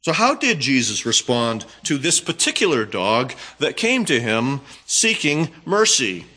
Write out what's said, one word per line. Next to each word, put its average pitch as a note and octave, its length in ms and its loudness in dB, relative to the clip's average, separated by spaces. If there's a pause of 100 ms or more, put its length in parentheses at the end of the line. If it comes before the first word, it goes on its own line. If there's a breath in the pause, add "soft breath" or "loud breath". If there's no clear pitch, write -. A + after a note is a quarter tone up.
So D#3+ 120 -2
how A#3 220 2
did A#3 240 -2
Jesus A#2+ 440 0
respond A#2 640 0 (200 loud breath)
to D3 120 0
this D#3 220 0
particular D#3+ 680 0
dog A2 480 0 (240 loud breath)
that - 180 -2
came A#3+ 300 0
to C3+ 140 2
him A#2 420 0 (240 loud breath)
seeking D#3+ 640 0 (160)
mercy? C3+ 600 0 (120)